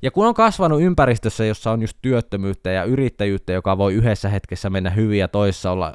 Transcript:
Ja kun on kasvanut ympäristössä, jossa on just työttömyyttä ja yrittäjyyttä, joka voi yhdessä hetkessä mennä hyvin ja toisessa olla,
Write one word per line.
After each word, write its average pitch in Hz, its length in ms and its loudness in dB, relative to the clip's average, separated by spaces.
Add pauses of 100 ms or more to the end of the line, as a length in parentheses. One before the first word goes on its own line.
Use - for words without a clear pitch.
Ja 131 80 -2
kun 202 160 2
on 233 80 2
kasvanut 185 460 2
ympäristössä, 135 640 2
jossa 110 260 -2
on 113 100 0
just 110 220 -6
työttömyyttä 98 680 -2
ja 92 140 -2
yrittäjyyttä, 104 680 -2
joka 95 260 0
voi 98 160 2
yhdessä 107 340 0
hetkessä 98 420 -4
mennä 92 200 -2
hyvin 104 280 2
ja 92 100 0
toisessa 98 420 0
olla, 90 240 -4